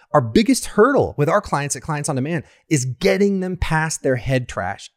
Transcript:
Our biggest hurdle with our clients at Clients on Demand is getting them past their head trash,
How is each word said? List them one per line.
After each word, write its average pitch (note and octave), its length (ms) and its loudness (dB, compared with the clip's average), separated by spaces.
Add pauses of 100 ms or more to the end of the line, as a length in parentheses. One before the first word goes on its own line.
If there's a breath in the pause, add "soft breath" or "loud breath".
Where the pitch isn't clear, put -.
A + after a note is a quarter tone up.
(120 soft breath)
Our - 80 4
biggest G3 460 2
hurdle G#3+ 520 2
with D3 120 0
our F#3 100 2
clients C#3+ 380 -4
at B2+ 40 -14
Clients D3 280 -6
on C#3 80 -2
Demand D3 260 -2 (240 soft breath)
is C#3 160 0
getting F#3+ 560 0
them F#3 160 -6
past D#3+ 480 -2
their C3 140 2
head B2 320 -2
trash, G2 480 -8